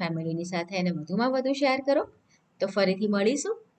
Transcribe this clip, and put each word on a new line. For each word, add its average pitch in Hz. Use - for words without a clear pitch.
ફેમિલીની 165
સાથે 175
એને 180
વધુમાં 196
વધુ 262
શેર 262
કરો. 285
તો 190
ફરીથી 196
મળીશું 285